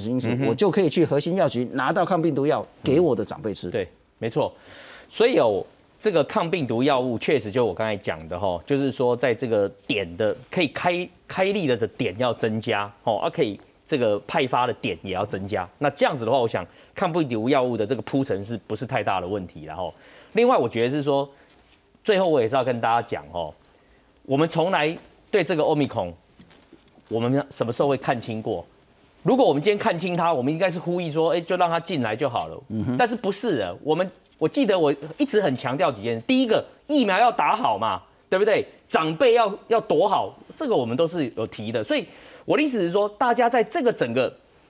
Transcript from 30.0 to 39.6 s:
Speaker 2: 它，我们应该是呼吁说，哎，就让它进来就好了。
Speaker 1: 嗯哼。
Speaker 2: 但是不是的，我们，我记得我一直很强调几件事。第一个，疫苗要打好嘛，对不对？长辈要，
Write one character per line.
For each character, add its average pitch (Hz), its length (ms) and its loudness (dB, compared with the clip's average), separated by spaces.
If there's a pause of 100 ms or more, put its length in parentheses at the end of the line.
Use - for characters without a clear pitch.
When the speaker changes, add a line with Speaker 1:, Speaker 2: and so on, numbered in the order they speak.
Speaker 2:
它， 165 160 2
我 139 100 0
们 139 100 0
应 160 60 -4
该 185 120 0
是 170 80 -6
呼 175 220 -4
吁 165 100 -6
说， 160 200 2
哎， 170 100 0
就 180 160 -2
让 175 120 2
它 165 120 0
进 165 220 -4
来 110 120 -2
就 135 140 -2
好 95 200 -4
了。 - 200 -14
Speaker 1:
嗯 107 160 -4
哼。 123 120 -2
Speaker 2:
但 226 120 2
是 226 80 -4
不 202 160 -4
是 156 260 -2
的， 92 240 -4
我 147 120 0
们， 180 140 0 (300)
我 156 80 2
记 254 200 0
得 196 120 4
我 165 160 4 (220)
一 294 80 0
直 208 160 2
很 147 160 2
强 131 200 -4
调 160 140 2
几 107 120 -6
件 117 140 -2
事。 113 100 -8
第 262 160 4
一 254 40 2
个， 214 180 2 (220)
疫 285 180 2
苗 190 140 2
要 240 140 6
打 - 240 2
好 117 220 0
嘛， 101 220 -2 (280)
对 185 100 2
不 202 60 2
对？ 185 200 2 (240)
长 160 280 0
辈 226 160 6
要， 226 200 4 (160)